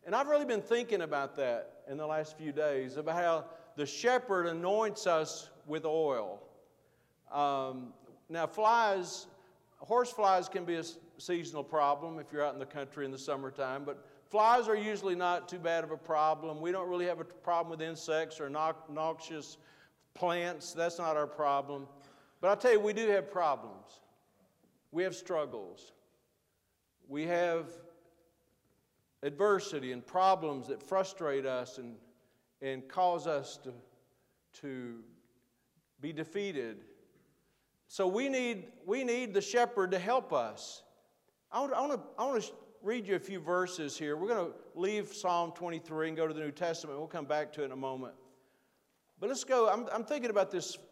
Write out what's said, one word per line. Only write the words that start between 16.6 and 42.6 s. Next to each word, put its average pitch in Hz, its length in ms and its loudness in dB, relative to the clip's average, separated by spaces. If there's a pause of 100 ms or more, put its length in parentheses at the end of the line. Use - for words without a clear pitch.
don't 180 160 -2
really 180 160 0
have 170 160 -2
a - 20 -6
problem 170 460 -2
with 160 180 -6
insects 160 540 -2
or 143 80 -4
no-, 156 260 0 (140)
noxious 156 680 -6 (560)
plants. 175 600 -2
That's 165 240 0
not 165 180 0
our 151 100 2
problem. 139 640 0 (540)
But 185 100 6
I 202 40 6
tell 233 180 6
you, 208 80 8
we 214 100 2
do 220 180 0
have 202 220 2
problems. 117 680 -2 (920)
We 170 120 0
have 185 120 -2
struggles. 131 800 -6 (1120)
We 147 200 -4
have 170 420 2 (1500)
adversity 147 680 0
and 123 120 -10
problems 160 600 2
that 135 160 -6
frustrate 165 640 0
us 127 320 -4
and, 120 180 -12 (680)
and 131 280 -6
cause 175 360 2
us 143 380 -2
to, 127 100 -10 (880)
to 127 380 -8 (1000)
be 147 100 -6
defeated. 160 680 -4 (1080)
So 196 200 0
we 233 220 0
need, 240 380 -2 (180)
we 233 180 0
need 240 300 -2
the 196 80 4
shepherd 233 500 2
to 190 80 2
help 240 320 0
us. 117 500 -4 (680)
I 214 80 -2
want, 269 140 0
I - 80 2
want 294 100 0
to, 247 80 -2 (180)
I 220 80 0
want 254 160 0
to - 100 -8 (300)